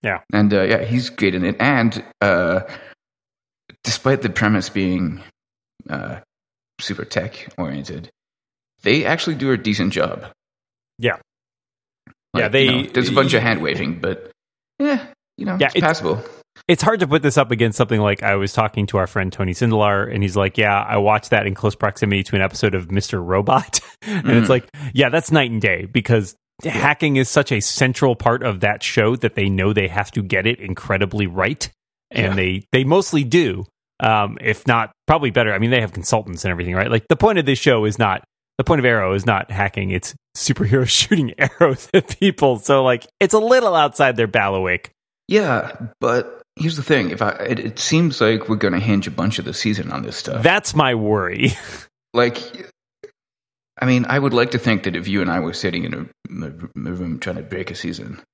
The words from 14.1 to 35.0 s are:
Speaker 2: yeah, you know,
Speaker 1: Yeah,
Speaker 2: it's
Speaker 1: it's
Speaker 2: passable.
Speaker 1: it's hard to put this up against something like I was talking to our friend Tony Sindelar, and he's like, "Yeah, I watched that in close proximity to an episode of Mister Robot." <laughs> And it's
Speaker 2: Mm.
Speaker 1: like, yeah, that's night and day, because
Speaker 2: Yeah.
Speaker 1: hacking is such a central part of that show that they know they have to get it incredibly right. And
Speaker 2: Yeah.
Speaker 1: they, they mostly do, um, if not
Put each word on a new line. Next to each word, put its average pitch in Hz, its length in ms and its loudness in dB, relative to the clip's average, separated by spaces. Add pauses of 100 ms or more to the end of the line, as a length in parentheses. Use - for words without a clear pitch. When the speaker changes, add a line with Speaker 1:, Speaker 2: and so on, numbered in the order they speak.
Speaker 2:
yeah, 277 280 -2 (300)
you - 100 -10
know, 185 140 -2
Speaker 1:
Yeah, 143 60 4
Speaker 2:
it's - 100 0
Speaker 1:
it's 180 80 2
Speaker 2:
passable. 113 380 -2 (440)
Speaker 1:
it's 170 160 2
hard 220 180 2
to 175 60 2
put 139 160 2
this 143 160 4
up 127 120 2
against 113 280 2
something 113 220 2
like 101 220 2
I 98 140 2
was 98 160 -2
talking 107 360 0
to 101 100 0
our 92 80 2
friend 92 260 -4
Tony 92 200 -2
Sindelar, 104 600 2
and 98 100 0
he's 95 140 -2
like, 98 220 0
"Yeah, 104 240 4
I 107 160 0
watched 104 320 2
that 101 160 2
in 98 80 -2
close 104 200 -2
proximity 101 500 0
to - 120 -2
an 95 60 2
episode 95 320 0
of 90 160 -4
Mister 95 320 -2
Robot." 101 640 0
<laughs> - 60 -20 (120)
And 185 280 -4
it's 117 160 4
Speaker 2:
Mm. - 40 2
Speaker 1:
like, 127 180 2 (260)
yeah, 131 140 4
that's 151 240 0
night 139 180 2
and 110 100 -2
day, 95 240 0
because 107 520 0 (260)
Speaker 2:
Yeah. - 80 -4
Speaker 1:
hacking 143 460 2
is 131 120 2
such - 220 2
a 110 100 0
central 127 540 0
part 117 300 0
of 101 160 -2
that 104 220 0
show 113 340 0
that - 180 -4
they 98 140 0
know 98 240 2
they 98 160 0
have 98 240 -4
to 110 100 -4
get 95 240 -2
it 117 140 -2
incredibly 98 640 -2
right. 95 420 -2 (440)
And - 160 0
Speaker 2:
Yeah. 95 80 -2
Speaker 1:
they, 92 360 -2
they 131 120 4
mostly 156 400 2
do, 113 420 0 (340)
um, 107 400 0
if 117 280 -2
not 117 240 0 (160)